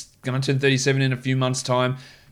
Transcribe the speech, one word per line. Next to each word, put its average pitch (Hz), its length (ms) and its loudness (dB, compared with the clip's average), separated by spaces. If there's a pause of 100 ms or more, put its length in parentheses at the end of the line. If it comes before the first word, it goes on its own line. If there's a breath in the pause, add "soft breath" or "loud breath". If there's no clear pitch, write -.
(220)
gonna 131 180 -4
turn 135 180 0
thirty-seven 135 440 2
in 131 100 2
a 127 60 -4
few 131 180 -2
months' 131 260 0
time. 127 360 0 (340 loud breath)